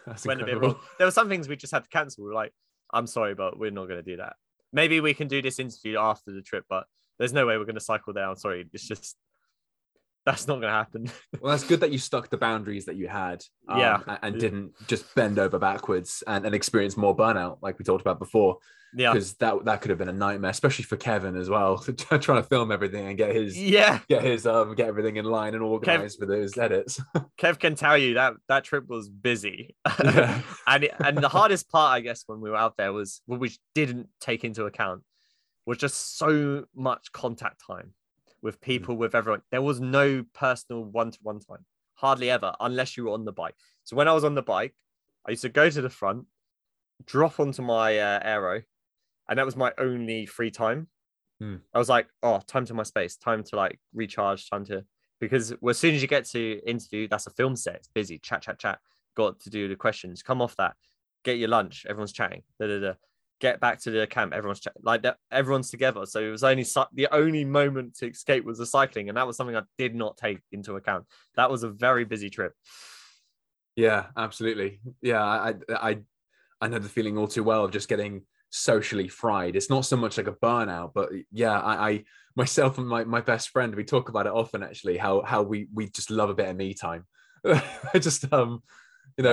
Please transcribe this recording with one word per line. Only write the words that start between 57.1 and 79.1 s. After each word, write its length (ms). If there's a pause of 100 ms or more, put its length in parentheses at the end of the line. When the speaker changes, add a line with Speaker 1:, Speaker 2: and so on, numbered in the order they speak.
Speaker 2:
a 40
film 260
set. 200
It's 120
busy, 300
chat, 240
chat, 180
chat. 180 (380)
Got 240
to 100
do 160
the 100
questions. 460
Come 180
off 160
that, 200 (480)
get 140
your 100
lunch. 400
Everyone's 240
chatting. 300 (180)
Da, 80
da, 100
da. 140 (480)
Get 200
back 200
to 100
the 160
camp. 260
Everyone's 280
chat-, 220
like 200
that. 160 (120)
Everyone's 400
together. 360
So 140
it 100
was 140
only 200
cy-, 300
the 180
only 320
moment 540
to 100
escape 380
was 120
the 80
cycling, 440
and 80
that 80
was 100
something 200
I 60 (140)
did 180
not 220
take 240 (120)
into 240
account. 280 (300)
That 160
was 140
a 40
very 360
busy 260
trip. 240 (1200)
Speaker 1:
Yeah, 320 (100)
absolutely. 640 (220)
Yeah, 200
I, 280
I, 40 (360)
I, 80 (600)
I 80
know 100
the 100
feeling 300
all 100
too 160
well 200
of 80
just 160
getting 340 (280)
socially 580
fried. 480